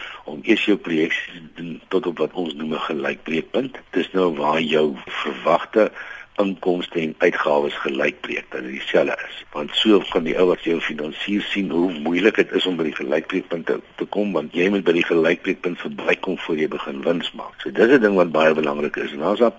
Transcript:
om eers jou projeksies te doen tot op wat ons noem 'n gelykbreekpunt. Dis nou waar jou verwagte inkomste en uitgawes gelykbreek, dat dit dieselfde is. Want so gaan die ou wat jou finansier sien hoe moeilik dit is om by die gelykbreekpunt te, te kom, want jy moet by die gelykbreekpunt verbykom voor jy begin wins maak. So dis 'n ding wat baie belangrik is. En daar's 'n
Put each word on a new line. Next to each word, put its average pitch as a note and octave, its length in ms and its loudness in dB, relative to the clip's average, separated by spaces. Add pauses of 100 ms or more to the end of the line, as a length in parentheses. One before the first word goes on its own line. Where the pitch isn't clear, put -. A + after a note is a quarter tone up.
(260)
om D2+ 180 -10
eers - 220 2
jou G3+ 120 4
projeksies - 560 -2
te D#2+ 280 -16
doen E2 260 -10
tot F#2 180 0
op E2 120 -4
wat D2+ 160 -2
ons E2+ 200 -4
noem D#2 200 -6
'n D2+ 60 -4
gelykbreekpunt. D#2+ 1000 -4 (140)
Dis F2+ 200 -2
nou F2+ 240 2
waar D2+ 260 0
jou D2+ 340 2 (100)
verwagte D#2+ 840 0 (460)
inkomste F2+ 600 -2
en D#2+ 180 -4
uitgawes D2 560 2
gelykbreek, - 760 -4
dat C2 120 -8
dit B1+ 100 -10
dieselfde C#2 460 0 (100)
is. - 240 -14
Want D2 220 -6
so G#2+ 260 6
gaan E2+ 240 0
die - 140 0
ou F#2 100 6
wat F2 160 2
jou E2 180 0
finansier D#2 600 -4
sien G2 280 -4
hoe E2 300 0
moeilik F2 360 2
dit F#2+ 160 2
is F#2 140 0
om F#2 100 0
by E2 80 -2
die D2+ 120 -4
gelykbreekpunt D#2+ 720 -4
te, - 140 -2 (160)
te - 100 -4
kom, G2+ 280 -2
want D2+ 200 -4
jy F2+ 160 2
moet G2+ 140 2
by E2+ 80 4
die E2+ 120 4
gelykbreekpunt E2+ 760 0
verbykom E2+ 580 -4
voor - 180 -4
jy D#2 120 0
begin C#2+ 340 -8
wins E2 300 -2
maak. - 260 -14
So - 140 -8
dis A2+ 180 6
'n C3+ 120 8
ding G2+ 140 4
wat F2 160 4
baie D#2 220 4
belangrik D2 420 -2
is. C#2 160 -6
En C#2+ 80 -10
daar's F#2+ 200 0
'n A#2 200 6